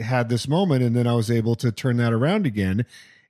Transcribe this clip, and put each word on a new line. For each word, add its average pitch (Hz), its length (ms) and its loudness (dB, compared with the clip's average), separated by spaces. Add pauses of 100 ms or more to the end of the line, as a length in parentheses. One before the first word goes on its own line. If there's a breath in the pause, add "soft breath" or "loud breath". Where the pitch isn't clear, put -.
had 120 260 0
this 120 180 -2
moment. 151 360 0
And 117 120 2
then 120 120 2
I 120 80 2
was 113 160 0
able 117 260 0
to 117 160 -2
turn 123 240 -2
that 117 160 2
around 165 340 0
again 101 380 0 (440 loud breath)